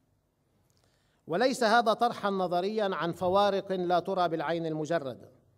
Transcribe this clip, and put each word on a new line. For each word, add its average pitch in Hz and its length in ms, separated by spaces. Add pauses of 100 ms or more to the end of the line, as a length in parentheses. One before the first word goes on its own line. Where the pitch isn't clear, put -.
(1300)
وليس 233 380
هذا 220 280
طرحًا 214 380
نظريًا 190 640
عن 165 180
فوارق 190 600
لا 180 260
ترى 180 300
بالعين 165 380
المجردة، 151 640 (280)